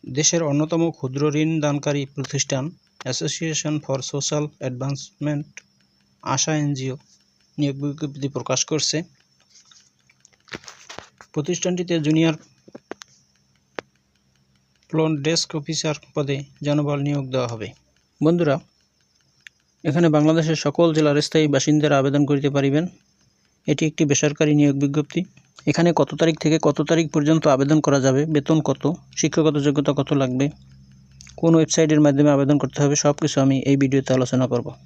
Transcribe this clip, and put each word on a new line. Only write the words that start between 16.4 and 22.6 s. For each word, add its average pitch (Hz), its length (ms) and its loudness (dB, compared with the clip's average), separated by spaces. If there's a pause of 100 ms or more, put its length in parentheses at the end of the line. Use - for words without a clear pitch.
জনবল 147 420 0
নিয়োগ 143 260 -4
দেওয়া 127 200 -2
হবে। 110 140 -10 (580)
বন্ধুরা, 160 320 2 (1300)
এখানে 170 200 2
বাংলাদেশের 156 560 2
সকল 165 300 2
জেলার 147 260 2
স্থায়ী 156 260 0
বাসিন্দারা 147 540 2
আবেদন 139 280 2
করিতে 143 260 2
পারিবেন। 139 300 2 (840)